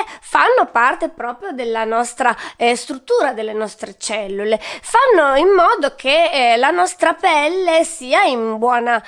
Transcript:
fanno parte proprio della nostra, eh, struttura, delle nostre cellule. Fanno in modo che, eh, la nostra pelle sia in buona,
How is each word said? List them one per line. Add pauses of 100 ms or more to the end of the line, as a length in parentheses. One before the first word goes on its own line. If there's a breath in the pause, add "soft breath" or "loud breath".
(220 loud breath)
fanno
parte
proprio
della
nostra, (200 loud breath)
eh,
struttura,
delle
nostre
cellule.
Fanno
in
modo
che,
eh,
la
nostra
pelle
sia
in
buona,